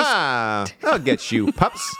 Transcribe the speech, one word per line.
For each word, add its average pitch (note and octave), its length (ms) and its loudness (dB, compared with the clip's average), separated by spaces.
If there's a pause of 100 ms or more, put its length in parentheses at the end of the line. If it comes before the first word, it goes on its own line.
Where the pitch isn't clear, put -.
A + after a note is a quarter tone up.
Ha! B2+ 640 0 (180)
I'll D4+ 140 2
get B2+ 340 0
you, A2+ 200 2
pups. - 480 -2